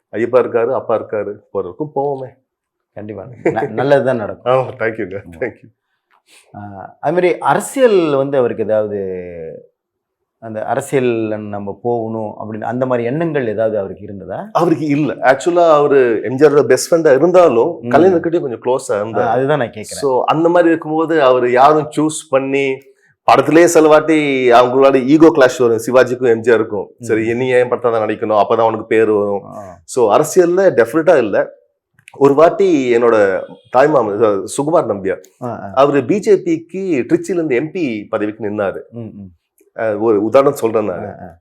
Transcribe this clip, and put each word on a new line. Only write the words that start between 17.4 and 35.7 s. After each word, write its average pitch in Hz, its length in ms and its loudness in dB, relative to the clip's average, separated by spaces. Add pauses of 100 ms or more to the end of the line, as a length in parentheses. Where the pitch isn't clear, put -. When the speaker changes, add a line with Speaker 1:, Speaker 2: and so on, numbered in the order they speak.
Speaker 2:
ம். 120 80 -10
Speaker 1:
கலைஞர்கிட்டயும் 170 500 2
கொஞ்சம் 135 260 -8
க்ளோஸா 127 260 -2
Speaker 2:
ஆ, 101 100 -2
Speaker 1:
இருந்தாரு. 107 260 -4
Speaker 2:
அதுதான் 135 300 0
நான் 123 100 -2
கேக்குறேன். 110 140 -14
Speaker 1:
So, 127 420 -4
அந்த 160 260 0
மாதிரி 175 200 4
இருக்கும்போது 160 540 -2
அவர் 127 280 2
யாரும் 147 460 4
சூஸ் 151 320 -4
பண்ணி, 135 480 -2 (540)
படத்திலேயே 147 320 4
சில 165 240 4
வாட்டி 151 640 2
அவங்களோட 127 540 4
ஈகோ 156 300 6
கிளாஷ் 131 260 4
வரும் 113 240 2
சிவாஜிக்கும் 123 420 2
எம் 113 120 2
ஜி 117 120 0
ஆருக்கும். 107 360 -2 (120)
சரி, 113 340 -2
Speaker 2:
ம். 120 40 -4
Speaker 1:
"நீ 127 120 -2
ஏன் 123 180 2
படத்தை 120 240 -2
தான் 110 160 -2
நடிக்கணும், 107 360 0
அப்பதான் 113 180 -4
அவனுக்கு 113 240 -2
பேரு 110 300 2
வரும்." 101 280 -2
Speaker 2:
ஆ. 98 400 -20
Speaker 1:
So, 110 320 0
அரசியல்ல 175 600 2
டெஃபினட்டா 156 420 2
இல்ல. 113 320 -2 (680)
ஒரு 139 160 4
வாட்டி 156 640 2
என்னோட 107 460 2 (340)
தாய்மாமன், 117 460 2
அ, 110 60 4
சுகுமார் 139 560 -2
நம்பியார், 95 360 -6 (200)
Speaker 2:
ஆ, 127 60 -8
ஆ. 98 260 -12